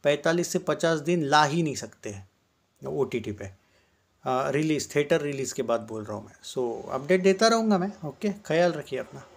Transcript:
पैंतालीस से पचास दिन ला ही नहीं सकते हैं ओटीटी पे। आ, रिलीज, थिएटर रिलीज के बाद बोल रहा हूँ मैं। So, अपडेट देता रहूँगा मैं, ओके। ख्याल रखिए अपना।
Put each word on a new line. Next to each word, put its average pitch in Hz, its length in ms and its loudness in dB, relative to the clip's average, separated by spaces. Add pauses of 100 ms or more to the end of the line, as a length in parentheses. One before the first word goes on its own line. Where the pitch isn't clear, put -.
पैंतालीस 165 440 2
से 175 120 -2
पचास 160 400 0
दिन 165 240 0
ला 151 200 6
ही 156 200 2
नहीं 143 120 -2
सकते - 340 -12
हैं 98 180 -12 (540)
ओटीटी 131 500 -4
पे। 98 240 -12 (680)
आ, 135 240 0
रिलीज, 147 460 0
थिएटर 147 260 2
रिलीज 139 320 -4
के 131 100 -4
बाद 117 180 0
बोल 110 220 -10
रहा 104 140 -8
हूँ 107 80 -10
मैं। - 80 -20 (100)
So, 117 460 -6
अपडेट 143 320 0
देता 190 260 4
रहूँगा 226 300 4
मैं, 190 140 0 (140)
ओके। 202 240 -4 (160)
ख्याल 170 260 4
रखिए 139 280 -6
अपना। 135 240 -12 (140)